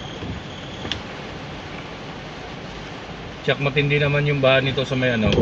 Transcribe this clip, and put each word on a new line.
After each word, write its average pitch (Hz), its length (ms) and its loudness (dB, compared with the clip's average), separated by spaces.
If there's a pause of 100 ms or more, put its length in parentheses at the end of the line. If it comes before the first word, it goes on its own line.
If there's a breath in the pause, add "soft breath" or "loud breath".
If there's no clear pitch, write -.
(3500)
Tsak, 131 160 2
matindi 143 400 4
naman 147 240 4
yung 143 160 2
baha 131 240 8
nito 131 240 0
sa 135 80 0
may, 127 160 4
ano, 107 300 4